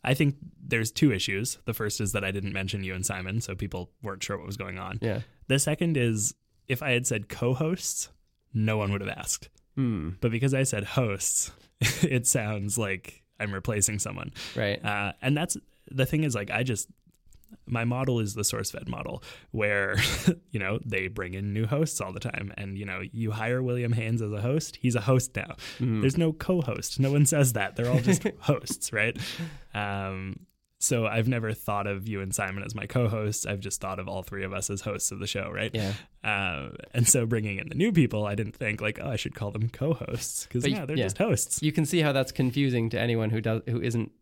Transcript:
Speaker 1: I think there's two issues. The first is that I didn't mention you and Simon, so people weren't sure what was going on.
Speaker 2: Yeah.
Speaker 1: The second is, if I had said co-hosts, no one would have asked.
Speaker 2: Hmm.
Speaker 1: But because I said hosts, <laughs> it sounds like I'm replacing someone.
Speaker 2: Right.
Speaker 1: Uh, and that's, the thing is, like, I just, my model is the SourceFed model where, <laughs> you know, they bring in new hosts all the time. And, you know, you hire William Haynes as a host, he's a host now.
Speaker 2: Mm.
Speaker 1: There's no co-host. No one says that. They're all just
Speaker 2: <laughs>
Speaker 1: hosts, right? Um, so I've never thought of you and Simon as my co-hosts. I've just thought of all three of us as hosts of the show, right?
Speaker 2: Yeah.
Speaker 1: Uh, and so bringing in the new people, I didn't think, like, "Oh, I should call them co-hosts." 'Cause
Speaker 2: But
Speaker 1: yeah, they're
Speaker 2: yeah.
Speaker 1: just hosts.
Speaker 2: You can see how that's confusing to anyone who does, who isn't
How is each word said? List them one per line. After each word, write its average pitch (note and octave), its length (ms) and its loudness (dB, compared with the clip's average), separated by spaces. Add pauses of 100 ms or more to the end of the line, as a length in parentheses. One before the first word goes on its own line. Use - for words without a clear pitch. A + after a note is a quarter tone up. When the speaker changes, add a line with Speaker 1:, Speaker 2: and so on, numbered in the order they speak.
Speaker 1:
I B2+ 120 2
think C#3+ 220 4 (240)
there's A2+ 300 0
two C#3+ 220 6
issues. G2 520 -2
The A#2 100 -4
first G#2 260 -2
is G2 120 0
that G2+ 120 -2
I F#2+ 60 0
didn't G2 220 -2
mention F#2+ 320 -2
you F#2 100 -4
and F#2 120 -4
Simon, F#2+ 340 -2
so G2+ 140 -6
people F#2+ 360 -6 (120)
weren't G2 200 -6
sure G2+ 140 -4
what D#2+ 100 -10
was F#2+ 100 -8
going F#2 220 -8
on. F#2 220 -6
Speaker 2:
Yeah. A2 200 0 (280)
Speaker 1:
The C3+ 100 -6
second D#3 380 0
is, A2+ 380 0 (340)
if B2+ 140 -2
I C#3+ 80 -2
had B2 160 2
said G#2+ 220 -2
co-hosts, C#3 800 -2 (420)
no A2 240 2
one G2+ 160 2
would G2+ 80 0
have G2 160 -6
asked. - 320 -6 (280)
Speaker 2:
Hmm. G#2+ 340 0 (100)
Speaker 1:
But B2 100 2
because B2+ 240 2
I C3+ 100 2
said G#2 200 0
hosts, - 680 0 (140)
<laughs> - 140 -12 (220)
it C3 240 4
sounds G#2 520 0
like G2 440 -4 (180)
I'm G#2 140 -2
replacing G#2 440 0
someone. F#2 340 -6 (220)
Speaker 2:
Right. G#2 300 0
Speaker 1:
Uh, G#2 280 0 (100)
and C#3 140 4
that's, F3 200 0 (340)
the C3 160 2
thing D#3 180 2
is, C3 100 0
like, G2+ 160 -4
I G#2+ 140 0
just, A#2+ 240 -2 (800)
my A#2 180 0
model B2 360 2
is G#2 140 0
the G#2+ 80 -4
SourceFed - 460 -4
model - 340 -8 (300)
where, G2+ 440 2 (280)
<laughs> - 260 2
you A2 80 -4
know, G2 260 0
they F#2+ 240 -2
bring F#2 260 -6
in G2+ 200 -2
new A2 120 2
hosts D3 340 0
all F#2 120 -4
the G2 80 -8
time. - 360 -6
And, G2 200 -8
you G2+ 80 -6
know, F#2+ 160 -6 (120)
you A2+ 180 0
hire A2+ 320 0
William B2 300 0
Haynes A2+ 300 2
as G#2 100 -2
a G#2 80 -2
host, C3+ 360 0
he's A#2+ 200 2
a A2+ 40 2
host C3 360 4
now. - 200 -6 (220)
Speaker 2:
Mm. A2+ 220 2
Speaker 1:
There's C3+ 180 4
no E3 140 4
co-host. D#3+ 680 0
No C3+ 120 4
one D3 140 8
says C#3 280 6
that. G2 220 0
They're A#2+ 140 2
all B2+ 100 6
just F3 340 4
Speaker 2:
<laughs> - 60 -20
Speaker 1:
hosts, - 520 0
right? A2 240 0 (560)
Um, F#2+ 680 -4 (400)
so A#2 260 2
I've A2 220 2
never A2+ 260 0
thought G2+ 320 -2
of G2+ 220 -2
you G2+ 120 -2
and F#2+ 140 -4
Simon G2 300 -2
as A2 100 -8
my G2+ 120 -6
co-hosts. A2 600 0
I've G2+ 140 -2
just G2 200 -6
thought F#2+ 180 -4
of F#2 100 -8
all F#2 140 -6
three G2 220 -6
of F#2+ 80 -6
us F#2+ 160 -4
as G2+ 140 -2
hosts G2 300 -2
of G2 80 -10
the G2+ 60 -4
show, G2 240 -4
right? G2+ 220 -4
Speaker 2:
Yeah. G2+ 200 0 (320)
Speaker 1:
Uh, F2+ 460 -2 (220)
and A#2+ 160 4
so A#2+ 160 6
bringing G#2+ 340 0
in G2+ 100 -8
the - 80 -8
new G3+ 160 4
people, G#2+ 340 4
I G2+ 80 -2
didn't G#2 220 -4
think, G#2+ 260 -4
like, G#2+ 180 -2
"Oh, - 80 -4
I A#2 80 -2
should - 180 -4
call G#2 160 -4
them A2 200 -2
co-hosts." - 800 -2
'Cause B2 120 0
Speaker 2:
But C#3 100 2
Speaker 1:
yeah, F#3 120 0
they're D3+ 140 -2
Speaker 2:
yeah. A2+ 60 4
Speaker 1:
just F#2+ 140 0
hosts. - 440 2
Speaker 2:
You D3+ 100 4
can D#3 140 4
see E3+ 140 4
how D3+ 120 4
that's C3+ 200 2
confusing B2 580 2
to A#2 100 0
anyone A2+ 300 2
who A2 100 2
does, A2 260 0
who A#2+ 140 0
isn't A#2 420 0